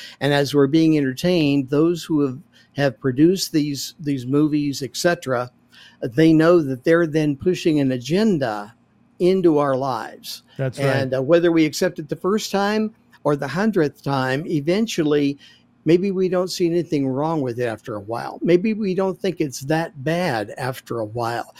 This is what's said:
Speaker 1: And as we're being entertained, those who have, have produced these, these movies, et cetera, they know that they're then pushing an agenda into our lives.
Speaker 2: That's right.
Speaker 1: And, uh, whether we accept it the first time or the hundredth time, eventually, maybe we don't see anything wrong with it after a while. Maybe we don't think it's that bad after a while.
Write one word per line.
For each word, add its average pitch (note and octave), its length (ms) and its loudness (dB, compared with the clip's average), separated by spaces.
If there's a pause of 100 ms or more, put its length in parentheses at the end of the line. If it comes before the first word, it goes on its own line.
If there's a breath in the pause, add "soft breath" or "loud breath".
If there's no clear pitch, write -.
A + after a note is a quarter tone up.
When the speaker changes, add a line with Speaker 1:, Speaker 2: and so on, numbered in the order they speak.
(220 loud breath)
Speaker 1:
And C#3+ 120 2
as C#3+ 220 0
we're C#3 120 6
being D#3 300 4
entertained, C#3+ 720 0
those D#3+ 360 2
who D#3 160 0
have, C3+ 180 -2 (380 soft breath)
have C#3 220 -2
produced D#3 520 2
these, C#3+ 480 -4
these C#3+ 260 -6
movies, D3 560 0
et B2+ 140 -10
cetera, C3 560 -2 (500 soft breath)
they D#3 320 4
know E3 280 6
that C3 240 -6
they're E3+ 220 4
then D3+ 280 0
pushing F3 440 0
an C3+ 120 2
agenda C3 840 -2 (460)
into F3 400 4
our C#3 180 2
lives. B2 640 -8 (140)
Speaker 2:
That's C3+ 220 -4
right. C#3 80 0
Speaker 1:
And, C3+ 260 0
uh, C3+ 80 0
whether E3+ 300 4
we E3 140 4
accept E3 340 -2
it D#3 100 -12
the D#3+ 60 -4
first G3 360 -4
time G#3 420 -2 (300 soft breath)
or D3 120 2
the C#3+ 120 -6
hundredth F3+ 560 -2
time, C3+ 440 -2
eventually, D3+ 880 0 (480 soft breath)
maybe F3 260 2
we F#3 160 0
don't F3+ 240 -2
see - 140 -2
anything D#3+ 420 -2
wrong D3+ 340 -2
with B2 180 -4
it B2 60 -2
after A2 300 -8
a G#2 60 -8
while. A#2+ 400 -10
Maybe F3+ 320 4
we G3+ 200 -4
don't F#3+ 260 -2
think F3+ 200 -4
it's C#3+ 220 -4
that D#3 420 -4
bad D3 540 -2
after B2+ 420 -8
a A2 60 -4
while. A#2 540 -6